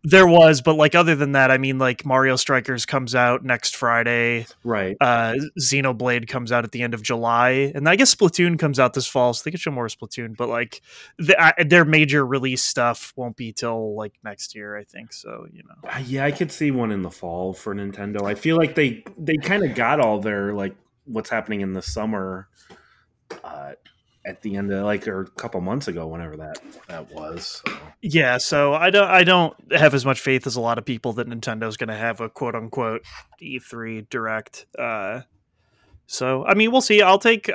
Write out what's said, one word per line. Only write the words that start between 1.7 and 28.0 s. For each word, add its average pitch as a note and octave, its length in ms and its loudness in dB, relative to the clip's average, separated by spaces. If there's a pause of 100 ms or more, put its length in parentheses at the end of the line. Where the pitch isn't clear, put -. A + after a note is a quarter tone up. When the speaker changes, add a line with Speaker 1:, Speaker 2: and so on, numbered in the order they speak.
Speaker 1:
like, B2+ 260 0
Mario C3 320 2
Strikers B2+ 480 -2
comes B2+ 280 -4
out B2 300 2
next B2 320 -2
Friday. A#2 720 0 (160)
Speaker 2:
Right. G#2 380 -4
Speaker 1:
Uh, A#2 340 2 (240)
Xenoblade B2 720 -2
comes B2 240 -6
out A#2+ 100 2
at A2+ 80 -8
the A#2+ 100 -8
end A#2+ 120 -4
of A2 100 -10
July, B2 720 2
and D3 140 0
I F#3 80 4
guess B3+ 180 4
Splatoon F3 420 2
comes C#3+ 220 0
out B2+ 140 4
this C3 120 -4
fall, B2 280 2
so - 100 -6
they D3+ 80 -6
could E3+ 80 -10
show D#3+ 120 -6
more B2 160 -6
Splatoon, A2+ 480 -12
but, A#2+ 120 -4
like, A#2 340 -6 (360)
the, E3+ 240 4
I, E3 220 4
their E3 200 6
major D3+ 420 4
release B2+ 380 -2
stuff - 540 -2
won't A#2+ 180 -8
be A#2 160 -12
till, A2+ 460 -6
like, G#2 160 -10 (100)
next G#2 320 -14
year, G#2 220 -12
I G#2 80 -14
think, - 260 -20
so, - 400 -16
you - 120 -20
know. - 260 -20
Speaker 2:
Uh, - 160 -8
yeah, C3+ 180 -4
I D3 80 0
could D3 220 -6
see D3 180 -2
one A#2+ 220 -2
in G2 80 -4
the F2 100 -8
fall F2+ 420 -8
for G2 220 -10
Nintendo. G2+ 480 -8
I G2+ 120 -2
feel D#3+ 200 0
like D#3+ 200 2
they, C3 280 -2 (140)
they D#3 180 -2
kinda F3 320 0
got B2 320 0
all G#2+ 220 2
their, G2+ 320 -4
like, G2 240 -6 (260)
what's A2 260 -8
happening A2 300 -4
in F#2+ 140 -4
the F#2 80 -6
summer, F#2+ 680 -6 (960)
uh, C#2+ 300 -14 (520)
at - 160 -14
the G2 160 -8
end G2 140 -4
of, G2 120 -2
like, G#2 240 -2
or G2 140 -6
a F#2 80 -10
couple - 320 -10
months A2 260 -4
ago, E2+ 180 -8
whenever D#2+ 300 -12
that, D#2 240 -14 (300)
that D#2+ 200 -16
was. - 560 -14
So. - 80 -8 (280)